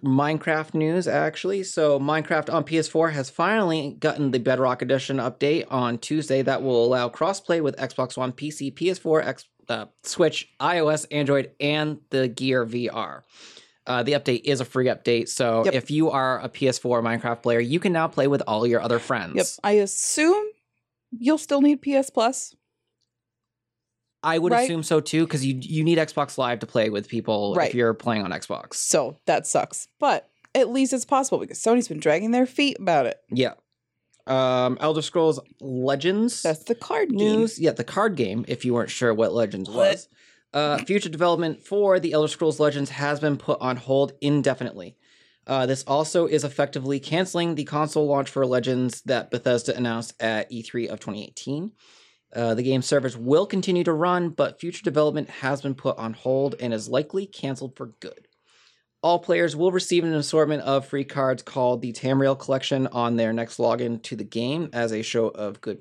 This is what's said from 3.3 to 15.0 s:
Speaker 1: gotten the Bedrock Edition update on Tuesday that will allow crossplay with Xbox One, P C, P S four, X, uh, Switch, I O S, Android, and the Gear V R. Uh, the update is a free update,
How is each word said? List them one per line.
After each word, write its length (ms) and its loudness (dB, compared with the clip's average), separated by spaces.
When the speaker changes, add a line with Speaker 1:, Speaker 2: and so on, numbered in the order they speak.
Speaker 1:
gotten 300 0
the 100 2
Bedrock 440 0
Edition 340 0
update 540 0
on 260 0
Tuesday 460 -2
that 180 0
will 240 4
allow 240 2
crossplay 540 -2
with 140 -2
Xbox 400 -4
One, 140 -2
P 200 -10
C, 180 -8
P 220 -2
S 80 -4
four, 240 2
X, 220 -6
uh, 180 -4
Switch, 460 0
I 180 2
O 120 2
S, 160 0
Android, 540 0
and 400 0
the 160 2
Gear 380 0
V 240 -4
R. 340 -8
Uh, 160 0
the 80 -2
update 320 0
is 180 0
a 40 -6
free 220 0
update, 420 2